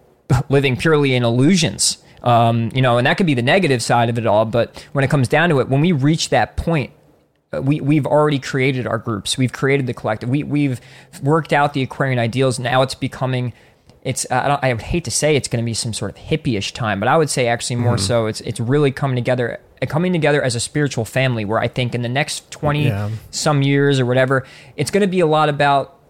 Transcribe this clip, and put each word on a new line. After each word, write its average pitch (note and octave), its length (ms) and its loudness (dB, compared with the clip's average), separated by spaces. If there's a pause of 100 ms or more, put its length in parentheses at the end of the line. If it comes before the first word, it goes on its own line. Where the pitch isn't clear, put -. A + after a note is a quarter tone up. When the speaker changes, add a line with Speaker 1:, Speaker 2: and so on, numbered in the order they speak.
(200)
Speaker 1:
<laughs> - 300 0
living C3+ 260 2
purely D3 380 2
in B2 100 0
illusions. C3+ 760 2 (240)
Um, A#2 500 2
you C3 80 0
know, B2 160 4
and B2 80 2
that E3 120 0
could F#3+ 100 2
be D3 80 2
the A#2+ 80 0
negative C#3+ 400 2
side A#2+ 260 2
of A#2 80 -2
it A2+ 80 -4
all. G#2+ 200 2
But A2+ 380 -2 (100)
when C#3 100 0
it C3 80 0
comes C3+ 160 2
down D#3 220 2
to C#3+ 100 2
it, A#2+ 100 -2
when C3+ 100 2
we E3+ 120 2
reach D3+ 380 0
that A#2 280 0
point, E3 320 -2 (640)
uh, - 80 -6
we, C#3 180 0
we've C#3 280 0
already D3 320 2
created C3 480 -2
our A2 100 -4
groups. G#2 400 -6
We've B2+ 160 0
created C#3 320 0
the B2 80 -6
collective. A2 340 -6
We, C#3 160 0
we've C#3 380 -2 (400)
worked D3+ 320 0
out D3 220 2
the C3+ 80 -2
Aquarian C3 340 -2
ideals. A#2+ 400 0
Now C3 240 0
it's C3 140 -2
becoming, B2+ 580 -4 (500)
it's, - 280 -6
uh, B2 120 0
I - 40 -2
don't, C#3 160 0
I C3 100 0
would A2 80 -6
hate - 240 -4
to A2 60 -8
say D3+ 240 0
it's C3 120 -2
gonna A#2 140 -4
be A#2 140 -4
some A2+ 180 -6
sort - 240 -8
of - 0 -
hippie-ish C3+ 560 -4
time, G#2+ 260 -4
but G#2+ 80 -2
I C#3 80 4
would D#3+ 140 2
say B2+ 160 -2
actually A#2+ 300 -2
more A#2 180 2
Speaker 2:
Mm-hmm. G2 120 0
Speaker 1:
so A#2 200 0
it's, A2 160 -6
it's - 180 -8
really C#3 320 2
coming C3 260 -4
together, B2 420 -2 (240)
uh, - 20 -2
coming E3+ 260 -2
together D3+ 300 2
as A#2+ 140 -2
a A#2 40 -4
spiritual C3+ 460 -2
family B2+ 400 0
where G#2+ 140 0
I A2+ 80 0
think A#2+ 260 -4
in B2 80 -4
the A#2 80 -4
next C#3 400 -4
twenty D3 380 -2
Speaker 2:
Yeah. G#2 240 -2 (180)
Speaker 1:
some D3 320 0
years C#3+ 380 4
or B2 80 0
whatever, C3 400 2 (300)
it's C#3 120 -4
gonna G3+ 160 2
be F#3 140 0
a E3+ 80 4
lot D3+ 220 2
about C#3+ 420 2 (180)